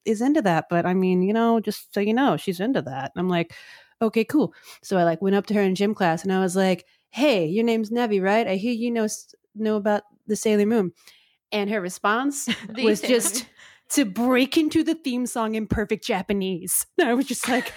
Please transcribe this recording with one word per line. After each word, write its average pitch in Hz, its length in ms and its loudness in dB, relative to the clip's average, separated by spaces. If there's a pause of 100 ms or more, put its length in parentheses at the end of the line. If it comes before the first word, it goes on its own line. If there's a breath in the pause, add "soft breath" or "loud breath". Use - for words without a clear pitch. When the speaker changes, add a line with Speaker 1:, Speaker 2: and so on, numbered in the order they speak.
Speaker 1:
is 214 160 0
into 285 220 2
that. 170 260 2
But 170 200 0
I 180 80 2
mean, 185 260 2
you 190 100 2
know, 226 280 2
just - 340 -6
so 202 60 -2
you 208 160 2
know, 240 220 2
she's 180 220 -6
into 214 220 -2
that." 135 320 -8
And 175 80 -8
I'm 185 80 0
like, 170 240 -2 (480 loud breath)
"Okay, 226 220 2
cool." 233 280 0 (300 loud breath)
So 196 160 -2
I, 175 60 4
like, 165 180 2
went 196 140 2
up 202 120 0
to 208 60 -2
her 208 80 2
in 190 140 2
gym 202 180 0
class 170 300 0
and 190 100 -2
I 190 60 2
was 185 160 0
like, 190 320 0 (240)
"Hey, 226 340 2
your 196 180 0
name's 226 280 0
Nevi, 226 280 0
right? 202 280 2
I 190 80 -2
hear 226 180 -2
you 233 160 -4
know, 233 140 0
s-, - 320 -6 (200)
know 214 200 0
about 208 280 0 (240)
the 208 80 -2
Sailor 208 300 2
Moon." 208 260 2 (640 soft breath)
And 202 160 -2
her 214 120 -2
response 220 680 -2 (120)
Speaker 2:
<laughs> 202 100 -14
The 240 140 -4
Speaker 1:
was 214 180 2
Speaker 2:
Sailor 254 120 0
Speaker 1:
just 233 220 2
Speaker 2:
Moon. 247 100 -8 (460 soft breath)
Speaker 1:
to 277 140 2
break 247 520 0
into 311 260 2
the 320 120 -2
theme 247 320 -6
song 220 280 -4
in 220 120 -4
perfect 214 380 -2
Japanese. 190 800 -4 (120)
And 339 100 4
I 233 60 2
was 254 140 2
just - 200 -6
like, 247 300 -2